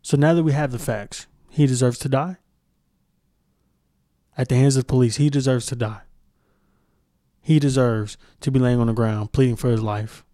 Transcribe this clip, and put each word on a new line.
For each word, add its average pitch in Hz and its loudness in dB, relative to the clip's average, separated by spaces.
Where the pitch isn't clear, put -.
So - -2
now 147 4
that 170 2
we 156 2
have 139 -2
the 120 -8
facts, - -10
he 147 2
deserves 123 0
to 135 -8
die. 147 -4
At 131 -2
the 127 2
hands 135 4
of 127 -2
the - -14
police, 123 2
he 147 2
deserves 131 -2
to 123 -8
die. 107 -8
He 156 4
deserves 123 0
to 143 -2
be 135 2
laying 123 2
on 117 2
the 113 0
ground, 107 -2
pleading 127 2
for 123 -2
his 110 0
life. 107 -8